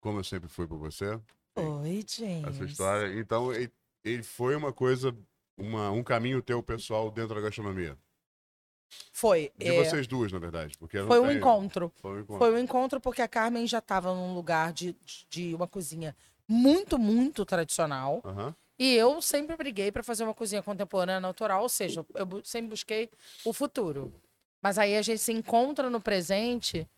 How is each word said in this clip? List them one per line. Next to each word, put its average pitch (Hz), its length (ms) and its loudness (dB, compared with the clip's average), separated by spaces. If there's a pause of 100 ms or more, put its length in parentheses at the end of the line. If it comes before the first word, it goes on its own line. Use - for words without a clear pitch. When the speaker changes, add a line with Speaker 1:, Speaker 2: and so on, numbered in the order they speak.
Speaker 1:
como 104 200 -4
eu 92 40 -6
sempre 87 240 -8
fui 87 180 -6
por 80 120 -10
você. 98 400 -6 (380)
Speaker 2:
Oi, 156 440 -4
Speaker 1:
Essa 226 240 -8 (280)
Speaker 2:
James. 117 200 -8
Speaker 1:
história. 101 460 0
Então, 113 340 0
ele, 120 200 -4 (320)
ele 117 180 -4
foi 123 340 -2
uma 147 160 -2
coisa, 127 440 2 (400)
uma, 104 340 -4
um 110 120 0
caminho 123 400 0
teu 120 200 -2
pessoal 110 480 -4
dentro 110 240 -6
da 107 60 -4
gastronomia. 98 560 -4 (1160)
Speaker 2:
Foi, 170 440 2
Speaker 1:
De - 120 -6
Speaker 2:
é, 170 160 6
Speaker 1:
vocês 156 220 0
duas, 117 240 -2
na 92 80 -6
verdade. 82 400 -6
Porque 90 200 -8
não 98 100 -2
Speaker 2:
foi 240 100 8
um 247 80 6
Speaker 1:
tem 285 120 2
Speaker 2:
encontro. 196 580 2
Speaker 1:
Foi 196 160 -10
um 202 80 -8
encontro. 202 180 -10
Speaker 2:
Foi 226 160 6
um 233 40 2
encontro 254 420 0
porque 254 220 -4
a 233 40 2
Carmen 233 400 0
já 226 140 0
tava 185 340 0
num 185 180 -4
lugar 165 400 0
de, 175 200 -6 (120)
de, - 240 -18
de 170 260 -6
uma 175 120 -2
cozinha 160 480 -8 (320)
muito, 285 520 6
muito 226 460 4
tradicional. 151 800 0
Speaker 1:
Aham. 101 300 -6 (240)
Speaker 2:
E 254 160 6
eu 247 260 6
sempre 302 360 0
briguei 214 340 -2
pra 233 140 -6
fazer 226 180 -4
uma 220 120 -2
cozinha 208 280 -4
contemporânea, 190 640 -2
autoral, 196 360 0
ou 247 60 0
seja, 170 360 -2 (100)
eu 190 120 -4
bu-, 190 180 -10
sempre 233 240 -6
busquei 220 420 -4 (340)
o 226 80 0
futuro. 160 640 -4 (480)
Mas 196 160 2
aí 208 180 4
a 214 60 4
gente 220 160 0
se - 140 0
encontra 254 580 2
no 240 100 -2
presente 196 840 0 (120)